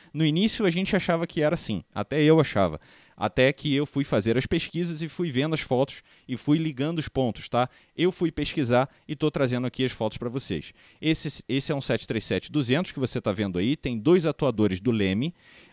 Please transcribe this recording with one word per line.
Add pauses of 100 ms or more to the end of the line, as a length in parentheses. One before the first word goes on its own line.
(120)
No
início
a
gente
achava
que
era
assim, (120)
até
eu
achava. (380)
Até
que
eu
fui
fazer
as
pesquisas
e
fui
vendo
as
fotos (240)
e
fui
ligando
os
pontos,
tá? (260)
Eu
fui
pesquisar (180)
e
tô
trazendo
aqui
as
fotos
pra
vocês. (280)
Esse,
esse
é
um
sete
três
sete
duzentos
que
você
tá
vendo
aí,
tem
dois
atuadores
do
leme. (380)